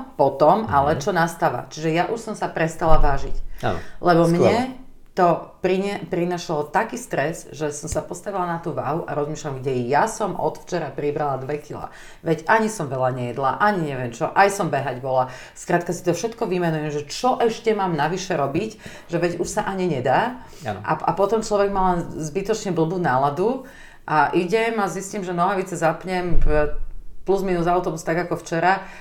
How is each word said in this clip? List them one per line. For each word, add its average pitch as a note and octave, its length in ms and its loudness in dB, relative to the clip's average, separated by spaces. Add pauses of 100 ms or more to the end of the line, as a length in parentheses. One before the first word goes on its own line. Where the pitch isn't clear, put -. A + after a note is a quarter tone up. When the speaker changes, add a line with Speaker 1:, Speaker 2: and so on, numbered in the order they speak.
(140)
Speaker 1:
potom, D3+ 460 6
Speaker 2:
Mhm. - 80 -6
Speaker 1:
ale C#3+ 280 4
čo - 140 -2
nastáva? - 580 0
Čiže D#3+ 220 -4
ja E3+ 160 2
už A3+ 120 -4
som G#3+ 160 -8
sa F#3 140 -4
prestala D#3+ 500 4
vážiť. C#3+ 380 4 (260)
Speaker 2:
Áno. G2 160 0 (240)
Speaker 1:
Lebo E3+ 220 6
Speaker 2:
Skvelé. E3 100 4
Speaker 1:
mne E3+ 260 4 (520)
to F3+ 160 4 (320)
prine-, F#3+ 480 0
prinašalo F3 580 -2
taký G3+ 300 -2
stres, D#3+ 540 -4
že D3 180 -6
som D3 160 -8
sa D#3 160 -4
postavila F3+ 480 -6
na E3+ 80 -4
tú E3 160 -8
váhu C3 320 -4
a D3 80 -8
rozmýšľam, D3 480 -6
kde B2+ 240 -2
ja C#3+ 240 2
som G3+ 260 -4
od D3+ 220 -4
včera D#3+ 320 -6
pribrala C#3+ 480 -4
dve C#3 240 -6
kila. - 320 -14 (300)
Veď D#3+ 260 -2
ani A3 240 4
som D3 160 -6
veľa B2+ 240 0
nejedla, B2+ 480 -2
ani F3+ 320 2
neviem B2+ 160 -4
čo, C#3+ 240 -4
aj G3 180 6
som F3 220 -2
behať B2+ 320 -4
bola. B2+ 240 2 (240)
Skrátka F3 400 -2
si F3 80 -6
to E3+ 160 0
všetko A3+ 320 -4
vymenujem, E3 420 0
že D3 140 -4
čo B3+ 320 -2
ešte A3+ 400 0
mám F#3 160 0
navyše E3 400 -2
robiť, D3 480 -2 (260)
že E3+ 120 -4
veď - 180 0
už - 140 -4
sa - 180 -2
ani F#3+ 180 -2
nedá. D3+ 540 0 (240)
Speaker 2:
Áno. G2+ 160 -6
Speaker 1:
A, D3+ 160 -2
a - 160 0
potom G3+ 320 2
človek G3+ 240 2
má F#3+ 240 2
len E3+ 160 -2
zbytočne F#3+ 640 -4
blbú D#3+ 240 0
náladu E3+ 720 0 (340)
a D3 300 2
idem A3 480 0
a G3 80 0
zistím, F#3+ 340 -6
že F3+ 80 -6
nohavice F#3 460 0
zapnem, F3 600 0
p-, D3+ 360 6 (500)
plus F#3+ 180 2
minus F3 300 0
autobus F3 320 0
tak E3+ 180 -2
ako E3+ 140 -4
včera, F3 480 0 (180)